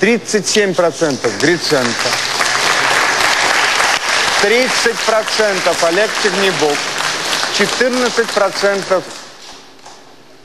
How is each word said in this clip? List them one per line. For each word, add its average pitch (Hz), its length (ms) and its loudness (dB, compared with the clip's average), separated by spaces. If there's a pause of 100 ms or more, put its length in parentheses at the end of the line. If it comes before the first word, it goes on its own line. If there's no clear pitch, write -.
тридцать 214 460 0
семь 202 280 2
процентов 151 560 0 (120)
Гриценко. 139 680 0 (2250)
Тридцать 226 640 2
процентов 208 800 0
Олег 190 240 2 (140)
Тягнебок. 180 560 0 (760)
Четырнадцать 240 760 0
процентов 190 760 0 (1400)